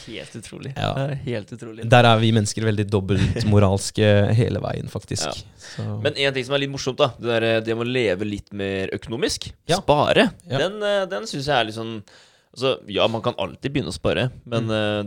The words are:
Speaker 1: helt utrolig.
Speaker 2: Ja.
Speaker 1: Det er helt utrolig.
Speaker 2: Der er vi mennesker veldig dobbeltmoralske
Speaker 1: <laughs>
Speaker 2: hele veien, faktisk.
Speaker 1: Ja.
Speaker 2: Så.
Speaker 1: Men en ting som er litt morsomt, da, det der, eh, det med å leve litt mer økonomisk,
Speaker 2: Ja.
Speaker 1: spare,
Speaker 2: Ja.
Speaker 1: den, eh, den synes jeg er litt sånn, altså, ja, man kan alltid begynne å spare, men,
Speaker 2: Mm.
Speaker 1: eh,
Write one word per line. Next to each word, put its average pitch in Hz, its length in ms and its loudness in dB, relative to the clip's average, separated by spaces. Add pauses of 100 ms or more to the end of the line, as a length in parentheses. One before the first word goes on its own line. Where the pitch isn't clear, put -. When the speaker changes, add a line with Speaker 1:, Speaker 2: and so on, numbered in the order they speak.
Speaker 1:
helt 104 260 -12
utrolig. - 440 -12
Speaker 2:
Ja. - 180 0
Speaker 1:
Det 139 160 -4
er 143 40 -6 (120)
helt 113 240 -6
utrolig. 117 380 -10
Speaker 2:
Der 123 160 8
er 113 140 6
vi 113 140 4
mennesker 107 320 2
veldig 107 240 0
dobbeltmoralske 101 1500 4
Speaker 1:
<laughs> 117 60 4
Speaker 2:
hele - 200 0
veien, - 280 -6
faktisk. - 380 -6
Speaker 1:
Ja. 69 60 -6 (440)
Speaker 2:
Så. 107 260 -6
Speaker 1:
Men 147 140 0
en 139 180 2
ting 127 100 -2
som 131 100 -2
er 143 40 2
litt 139 120 -2
morsomt, 135 260 -4
da, 147 120 4 (120)
det 113 80 -4
der, 113 160 2
eh, 113 160 2
det 113 160 -2
med 117 100 -2
å 123 60 -4
leve 107 320 0
litt 104 280 -6
mer 98 400 -4
økonomisk, - 600 -6 (140)
Speaker 2:
Ja. 165 140 0
Speaker 1:
spare, 156 500 2 (180)
Speaker 2:
Ja. 131 100 -2
Speaker 1:
den, 196 240 -4
eh, 202 240 0
den 196 180 -8
synes 156 220 -8
jeg 147 140 2
er 113 40 2
litt 107 120 -6
sånn, 113 260 -8 (540)
altså, 127 220 0 (100)
ja, 98 200 2
man 113 120 -4
kan 120 140 -2
alltid 117 380 -6
begynne 143 160 -2
å 95 40 -4
spare, 101 380 0 (160)
men, 113 220 -2
Speaker 2:
Mm. - 20 -2
Speaker 1:
eh, 104 360 0